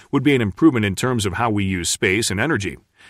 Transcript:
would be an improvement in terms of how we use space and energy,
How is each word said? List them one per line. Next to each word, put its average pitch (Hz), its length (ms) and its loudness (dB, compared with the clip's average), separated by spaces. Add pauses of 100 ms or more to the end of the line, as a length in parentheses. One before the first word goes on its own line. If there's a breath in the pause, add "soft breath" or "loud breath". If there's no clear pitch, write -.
(120 loud breath)
would 139 100 0
be 139 140 4
an 123 60 2
improvement 113 440 2
in 95 80 0
terms 120 320 -2
of 90 60 -4
how 113 180 -2
we 104 140 0
use 92 260 -2
space 104 400 0
and 95 80 -4
energy, 110 380 -2 (340 loud breath)